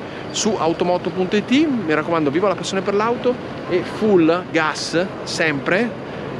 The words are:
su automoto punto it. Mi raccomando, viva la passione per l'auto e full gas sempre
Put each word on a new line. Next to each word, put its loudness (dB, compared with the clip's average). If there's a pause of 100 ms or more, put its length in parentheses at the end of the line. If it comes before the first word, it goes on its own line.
(300)
su 0
automoto 0
punto 0
it. 0
Mi 4
raccomando, 0
viva 2
la 2
passione -4
per -2
l'auto 0 (340)
e 2
full 4
gas 0 (180)
sempre -2 (300)